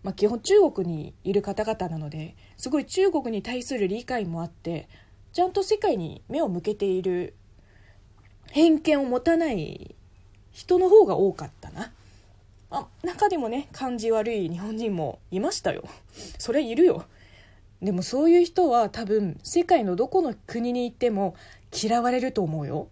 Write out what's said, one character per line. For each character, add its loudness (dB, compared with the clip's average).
ま -6
あ、 -10
基 0
本 0
中 0
国 -4
に -8
い -2
る 2
方 -4
々 -4
な -8
の -8
で、 -12
す -10
ご 0
い -6
中 2
国 -2
に -4
対 -8
す -6
る 0
理 -6
解 -4
も -6
あ -6
っ -12
て、 -10
ち 0
ゃ 4
ん -4
と -2
世 0
界 0
に -8
目 -2
を 0
向 -4
け -4
て -4
い 0
る、 -4
偏 4
見 2
を -2
持 -2
た 2
な 0
い -8
人 2
の 4
方 10
が 0
多 2
か -12
っ -16
た -18
な。 -12
ま -6
あ、 -10
中 0
で 0
も -2
ね、 -4
感 -6
じ -2
悪 0
い -2
日 -6
本 -8
人 -4
も -6
い -4
ま -2
し -8
た -2
よ。 -10
そ -6
れ 2
い -6
る 6
よ。 2
で -2
も -2
そ 0
う 8
い 8
う 4
人 2
は 2
多 -8
分 -2
世 0
界 4
の -2
ど 0
こ 2
の -2
国 -4
に -2
行 -6
っ -20
て 0
も -2
嫌 0
わ 0
れ 0
る -4
と 0
思 -4
う -6
よ。 -8